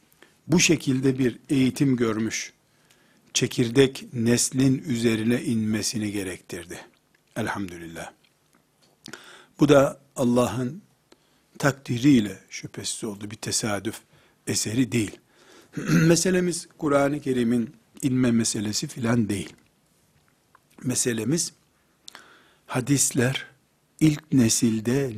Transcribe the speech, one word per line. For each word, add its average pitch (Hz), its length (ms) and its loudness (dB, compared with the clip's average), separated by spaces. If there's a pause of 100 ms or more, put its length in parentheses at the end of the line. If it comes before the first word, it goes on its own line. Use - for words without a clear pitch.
(480)
bu 165 120 4
şekilde 135 600 2
bir 117 200 0 (100)
eğitim 131 460 2
görmüş, 110 580 -2 (800)
çekirdek 131 800 2
neslin 127 720 2
üzerine 117 560 0
inmesini 107 680 -2
gerektirdi. 92 680 -10 (560)
Elhamdülillah. 87 760 -8 (1500)
Bu 143 100 4
da 143 300 4 (160)
Allah'ın 123 680 0 (760)
takdiriyle 123 800 2 (100)
şüphesiz - 540 -12
oldu. 104 280 -10
Bir 107 40 -16
tesadüf 104 680 -4 (460)
eseri 120 440 -2
değil. 110 280 -2 (280)
<clears throat> - 300 -18 (300)
Meselemiz 175 600 2 (100)
Kur'an-ı 143 440 0
Kerim'in 120 540 0 (260)
inme 127 300 2
meselesi 110 560 -2
filan 120 420 0
değil. 92 240 -6 (1300)
Meselemiz 123 680 -2 (1120)
hadisler 131 800 0 (540)
ilk 151 340 2
nesilde 117 840 2